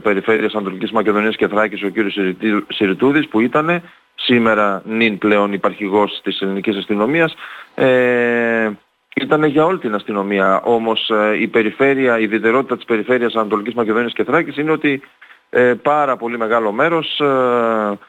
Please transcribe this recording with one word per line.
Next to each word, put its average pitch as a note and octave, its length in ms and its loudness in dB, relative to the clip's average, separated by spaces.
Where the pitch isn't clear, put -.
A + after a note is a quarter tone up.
Περιφέρειας G#2+ 500 0
Ανατολικής G2 380 -4
Μακεδονίας G#2 440 0
και G#2 120 0
Θράκης, G2+ 360 -2
ο G2+ 60 -2
κύριος G2 240 -2
Σιριτή-, G2+ 600 -2
Σιριτούδης, A#2+ 540 0
που G#2+ 120 -2
ήτανε D#3 420 0
σήμερα G#2+ 680 2
νυν A2 320 0
πλέον G2+ 360 2
υπαρχηγός G2+ 720 0
της - 180 -6
ελληνικής G2 360 -2
αστυνομίας, A#2 580 0
ε, A#2+ 920 2
ήτανε D3+ 320 0
για D3+ 180 4
όλη F3+ 140 0
την A2 160 -4
αστυνομία. G2 640 0
Όμως, A2+ 480 0
ε, G#2+ 300 2
η G#2+ 80 0
περιφέρεια, A#2+ 720 2
η A2 40 0
ιδιαιτερότητα A2+ 520 0
της - 100 -10
Περιφέρειας A#2 500 0
Ανατολικής G#2+ 380 -2
Μακεδονίας A2+ 400 -2
και G#2+ 100 -2
Θράκης C#3 340 -2
είναι D3+ 140 -2
ότι, D3 300 -2
ε, B2 320 4
πάρα C#3+ 360 2
πολύ A#2 200 -6
μεγάλο A2+ 340 0
μέρος, D#3 480 -2
ε, A#2+ 800 0